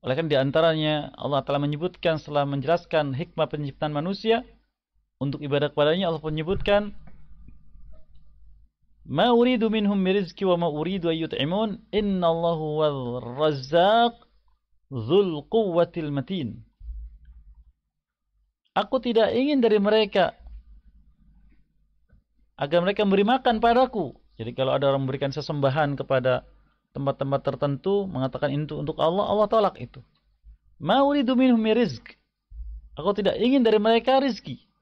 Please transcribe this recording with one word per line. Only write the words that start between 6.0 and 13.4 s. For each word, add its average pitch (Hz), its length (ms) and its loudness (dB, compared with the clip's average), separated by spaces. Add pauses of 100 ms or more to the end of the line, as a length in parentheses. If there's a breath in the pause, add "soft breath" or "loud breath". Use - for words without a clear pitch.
Allah 156 120 -6
menyebutkan, 190 680 -2 (2250)
"Ma 175 240 2
uridu 233 400 2
minhum 208 240 0
mi 185 160 2
rizki 196 320 -2
wa 175 160 2
ma 170 80 0
uridu 165 400 -2
an 165 80 0
yut'imun, 170 720 -4
innallahu 170 760 0 (160)
wal 147 200 0 (400)